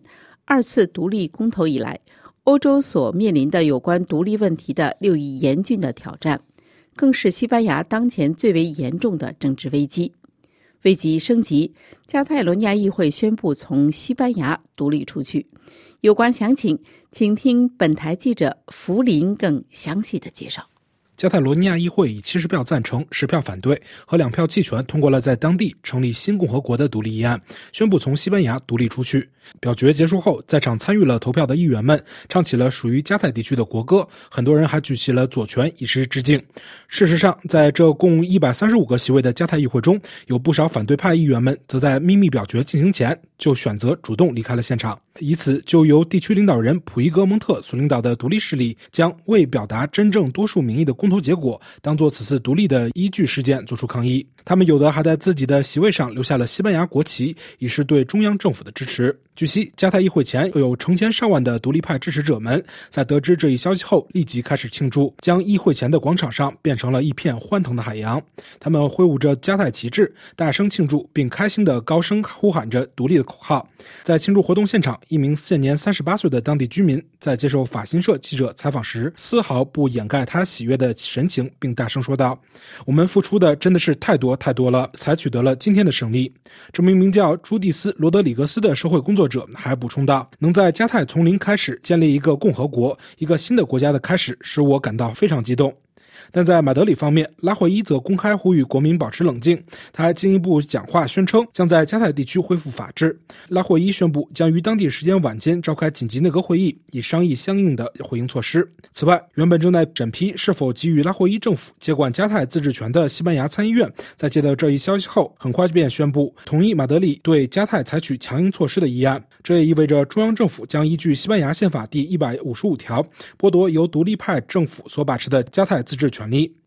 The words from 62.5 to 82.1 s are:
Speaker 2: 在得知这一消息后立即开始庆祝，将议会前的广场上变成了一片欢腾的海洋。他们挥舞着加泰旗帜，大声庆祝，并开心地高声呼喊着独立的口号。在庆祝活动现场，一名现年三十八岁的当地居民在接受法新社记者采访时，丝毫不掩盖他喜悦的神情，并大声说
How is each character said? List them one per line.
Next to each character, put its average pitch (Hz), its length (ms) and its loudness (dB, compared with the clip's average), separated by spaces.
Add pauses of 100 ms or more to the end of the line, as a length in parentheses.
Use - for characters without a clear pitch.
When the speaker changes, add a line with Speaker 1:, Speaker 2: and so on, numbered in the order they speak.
Speaker 2:
在 135 140 -2
得 143 160 2
知 170 160 2
这 156 140 0
一 127 80 2
消 180 160 -2
息 180 100 -4
后 - 280 2
立 180 120 0
即 120 200 -6
开 143 120 -4
始 120 140 -6
庆 - 200 -4
祝， 139 220 0 (100)
将 180 220 2
议 202 140 2
会 170 160 2
前 127 160 -2
的 160 100 4
广 160 160 0
场 139 160 -2
上 139 300 -2
变 139 160 0
成 123 140 -4
了 131 100 0
一 147 120 0
片 135 260 -4
欢 196 240 -2
腾 123 120 -4
的 117 60 -4
海 110 140 -8
洋。 110 260 -4 (380)
他 - 100 -6
们 147 180 2
挥 180 160 0
舞 156 140 4
着 143 200 2
加 196 200 -2
泰 165 140 0
旗 - 180 -8
帜， - 240 0 (220)
大 156 160 -2
声 208 180 0
庆 185 160 0
祝， 143 280 -2
并 139 160 -2
开 202 180 -2
心 208 160 -2
地 135 180 2
高 160 200 0
声 208 200 -2
呼 202 300 -2
喊 143 180 -4
着 123 180 -2
独 123 200 -4
立 170 100 4
的 135 60 2
口 - 160 -12
号。 - 280 -2 (360)
在 165 160 2
庆 196 160 0
祝 196 60 4
活 175 120 2
动 208 140 2
现 220 120 0
场， 135 280 -2
一 160 100 -2
名 143 180 0
现 151 240 -2
年 135 160 0
三 202 160 -2
十 147 120 -4
八 170 120 0
岁 196 140 0
的 127 100 0
当 147 160 -2
地 131 120 -2
居 196 160 -2
民 147 180 2 (180)
在 135 160 -2
接 139 140 -2
受 131 160 0
法 117 180 -8
新 160 160 -2
社 185 200 0
记 - 180 -10
者 127 160 -2
采 - 160 -6
访 131 140 -4
时， 120 320 -6
丝 - 260 -2
毫 131 220 -2
不 139 240 -2
掩 117 200 -4
盖 135 180 -2
他 175 200 -2
喜 - 200 -8
悦 127 120 0
的 123 180 0
神 - 320 -4
情， 131 300 -4
并 127 160 -6
大 117 140 -4
声 131 160 -6
说 135 120 -4